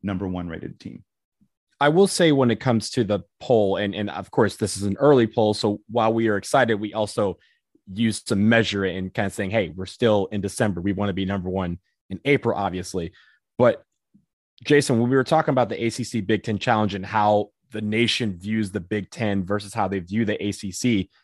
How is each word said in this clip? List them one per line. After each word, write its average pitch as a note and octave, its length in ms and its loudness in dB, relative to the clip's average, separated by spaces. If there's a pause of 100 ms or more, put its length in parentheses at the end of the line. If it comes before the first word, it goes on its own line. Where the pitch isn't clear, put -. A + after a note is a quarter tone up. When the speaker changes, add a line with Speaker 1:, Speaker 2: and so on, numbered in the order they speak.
Speaker 1:
number F#2+ 260 -4
one F2+ 200 -6
rated E2+ 300 -12
team. - 240 -16 (800)
Speaker 2:
I C#3+ 80 6
will F3+ 180 6
say E3+ 240 4
when C3 200 4
it A2 100 0
comes A#2 300 0
to A#2+ 140 0
the G2 160 0 (200)
poll, G#2 360 2
and, G2+ 180 -2
and G#2 160 -4
of F#2 200 -10
course, G#2+ 260 2
this G2+ 200 -4
is G2 60 -8
an G2 160 -2
early C#3 280 6
poll. G#2+ 280 2
So G#2 340 -2
while A2+ 240 2
we A2+ 160 2
are G#2 80 2
excited, A#2 380 2
we G2+ 180 -6
also G#2 460 -2 (540)
used A2 360 -2
to A2 80 0
measure G#2 480 4
it F2+ 120 -2
and F#2 180 -8
kind G#2 120 -2
of F#2+ 60 -4
saying, G2 180 -6
"Hey, G2 200 -2
we're F#2 160 -10
still G#2+ 400 2
in G#2 160 -4
December. G2 380 -2
We G2 120 0
want G2+ 160 -2
to F#2 60 -4
be F#2+ 100 -4
number F#2 240 -4
one F2+ 300 -4 (320)
in F#2+ 140 -10
April, C3+ 340 0
obviously." F2+ 540 -6 (440)
But A#2+ 260 2 (800)
Jason, C#3 380 4
when A#2+ 80 2
we C3 80 2
were C3 80 2
talking D#3+ 280 2
about B2 180 2
the G#2+ 120 -6
A A#2 60 0
C A#2 160 -6
C A2+ 160 -4
Big G2+ 220 0
Ten G#2 160 -4
Challenge G#2+ 360 0
and F#2+ 120 -8
how G#2 420 2 (220)
the A2 100 -10
nation A2 560 -2
views G#2 360 -4
the G2+ 80 -4
Big F#2+ 300 -6
Ten G2+ 360 -2
versus G2+ 260 -4
how G#2 160 -2
they G2 120 -4
view G2+ 260 -2
the G#2 180 -4
A G2+ 80 -2
C F#2+ 200 -10
C, G#2 360 0 (160)